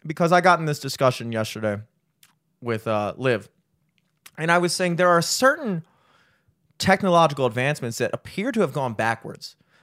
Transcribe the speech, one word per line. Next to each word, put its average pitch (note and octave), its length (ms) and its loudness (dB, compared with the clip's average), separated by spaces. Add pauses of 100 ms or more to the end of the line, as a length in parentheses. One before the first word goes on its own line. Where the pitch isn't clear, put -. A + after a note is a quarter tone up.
because E3 240 0
I F3+ 100 6
got E3+ 200 4
in D#3+ 60 -4
this D3 120 -4
discussion B2+ 540 -2
yesterday A2 460 -4 (800)
with, A2+ 260 -6
uh, G#2 300 -2
Liv, A#2+ 320 -2 (880)
and D#3+ 140 -2
I F3 60 4
was F3 140 0
saying F3 240 -2
there F3+ 140 4
are E3+ 120 6
certain B3+ 600 0 (960)
technological E3+ 640 4
advancements B2 540 -2
that A#2+ 160 0
appear - 380 -6
to A3+ 80 -2
have D3 120 0
gone C3 220 -4
backwards. - 640 -4 (260)